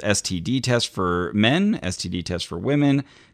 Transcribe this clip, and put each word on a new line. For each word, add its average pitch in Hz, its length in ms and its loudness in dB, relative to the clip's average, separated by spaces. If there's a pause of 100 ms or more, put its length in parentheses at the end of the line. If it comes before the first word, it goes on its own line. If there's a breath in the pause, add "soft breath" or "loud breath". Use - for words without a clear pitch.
S 101 200 0
T 92 180 -4
D 110 200 -2
test 120 320 0
for 90 440 -2
men, 147 480 4
S 90 140 -4
T - 120 -6
D 90 140 -4
test 85 240 -4
for 85 100 -8
women, 139 460 2 (300 soft breath)